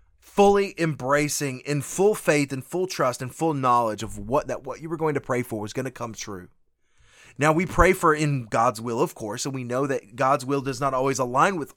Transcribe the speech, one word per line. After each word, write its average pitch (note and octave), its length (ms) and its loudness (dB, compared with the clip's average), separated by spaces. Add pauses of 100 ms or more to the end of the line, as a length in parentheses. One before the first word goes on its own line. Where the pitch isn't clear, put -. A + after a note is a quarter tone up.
(200)
fully G3+ 580 4
embracing, C#3+ 840 0
in D3 200 -2
full G3+ 320 2
faith D3 400 2
and C3+ 100 -6
full F#3 220 -4
trust C3+ 380 -2
and B2 100 -10
full D#3+ 220 -2
knowledge A#2+ 480 2
of G2+ 160 -10
what, A#2+ 280 -2
that B2+ 160 -6
what B2 160 -10
you D#3 100 -12
were E3+ 60 -4
going D#3 200 -2
to C3 60 -2
pray B2 200 -2
for A2+ 180 -6
was G#2 140 -8
gonna C3 160 -6
come A#2+ 240 -10
true? F#2 360 -12 (920)
Now, D3+ 120 4
we E3 140 2
pray F3 260 4
for E3+ 220 4
in C#3+ 320 0
God's A2+ 340 0
will, A#2 220 -4
of E3+ 140 -2
course, A#2 320 -6
and C3+ 80 -6
we B2+ 80 -8
know B2+ 240 -2
that A#2+ 280 -6
God's C3+ 300 0
will C#3 160 -2
does B2+ 180 -6
not C#3 140 -2
always C3 240 0
align C3+ 400 2
with C#3 200 -8